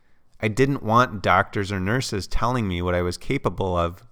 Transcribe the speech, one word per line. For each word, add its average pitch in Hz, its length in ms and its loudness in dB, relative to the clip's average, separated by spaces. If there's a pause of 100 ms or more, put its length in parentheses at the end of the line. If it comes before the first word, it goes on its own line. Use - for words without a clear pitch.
(440)
I 110 40 0
didn't 131 340 0
want 107 400 2
doctors 98 500 2
or 98 80 -2
nurses 104 460 -2
telling 117 420 0
me 87 140 -2
what 87 140 0
I 90 80 2
was 90 140 -4
capable 95 600 -4
of 85 240 -2 (100)